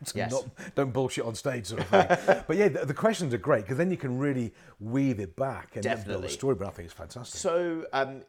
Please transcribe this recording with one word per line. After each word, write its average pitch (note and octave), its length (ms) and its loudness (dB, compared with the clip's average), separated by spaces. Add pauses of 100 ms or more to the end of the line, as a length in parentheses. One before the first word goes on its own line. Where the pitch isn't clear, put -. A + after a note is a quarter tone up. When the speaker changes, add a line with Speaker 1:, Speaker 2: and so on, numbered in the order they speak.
Speaker 1:
and - 140 -8
Speaker 2:
Yes. G#2 180 -2
Speaker 1:
not, B2+ 120 0 (300)
don't C3+ 180 0
bullshit C3 320 0
on A2+ 100 -4
stage B2 320 -4
sort A2+ 140 -6
of - 80 -4
thing. F3+ 540 6
Speaker 2:
<laughs> - 40 -10
Speaker 1:
But D#3+ 120 2
yeah, G#3 100 6
the, C#3+ 180 0
the B2 80 -2
questions F3+ 380 2
are A#2 60 2
great A#2 280 2
'cause C3 120 -2
then F3+ 120 2
you F3 60 0
can B2+ 220 -2
really C3 340 0 (280)
weave B2 400 2
it F#2 160 -8
back B2+ 400 -4
and G#2 60 -4
build A2+ 120 0
a - 20 0
Speaker 2:
Definitely. G2+ 320 -6
Speaker 1:
story, C3+ 280 0
but F#2+ 100 -4
I F#2+ 40 -6
think E2+ 160 -12
it's - 80 -18
fantastic. G2 460 -12
Speaker 2:
So, E3+ 540 0
um, C3+ 340 -2